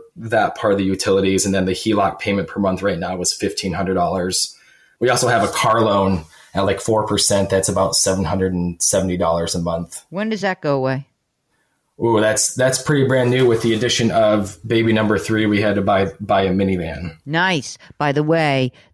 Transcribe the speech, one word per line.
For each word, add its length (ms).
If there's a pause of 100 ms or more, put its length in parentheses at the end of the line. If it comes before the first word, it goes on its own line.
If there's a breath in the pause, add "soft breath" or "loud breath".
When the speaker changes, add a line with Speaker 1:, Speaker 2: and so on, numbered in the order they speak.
(160)
Speaker 1:
that 400
part 180
of 60
the 60
utilities. 600
And 100
then 100
the 80
heloc 460
payment 280
per 120
month 220
right 180
now 160
was 180
fifteen 400
hundred 220
dollars. 600 (420 soft breath)
We 100
also 180
have 160
a 80
car 300
loan 420 (300 loud breath)
at, 120
like, 140
four 280
percent. 420
That's 200
about 260
seven 280
hundred 300
and 280
seventy 360
dollars 380
a 60
month. 480
Speaker 2:
When 200
does 120
that 200
go 160
away? 300 (920)
Speaker 1:
Ooh, 220
that's, 360
that's 260
pretty 260
brand 220
new. 180
With 140
the 120
addition 380
of 460 (100)
baby 240
number 260
three, 280
we 160
had 140
to 60
buy, 380
buy 220
a 80
minivan. 760
Speaker 2:
Nice. 520 (200 loud breath)
By 140
the 100
way, 520 (200 soft breath)